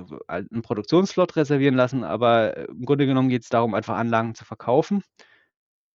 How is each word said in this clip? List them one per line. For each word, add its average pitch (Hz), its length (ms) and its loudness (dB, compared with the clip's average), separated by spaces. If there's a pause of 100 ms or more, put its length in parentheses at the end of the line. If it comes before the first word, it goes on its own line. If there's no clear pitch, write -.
(280)
einen 101 340 -8
Produktionsslot 170 760 0
reservieren 139 400 2
lassen, 127 280 0
aber, 113 520 2
äh, - 80 -10
im 120 200 -12
Grunde 139 220 2
genommen 131 220 2
geht's 123 200 -2
darum, 117 260 0
einfach 98 220 -4
Anlagen 113 380 -2
zu - 100 -20
verkaufen. 156 580 -2 (920)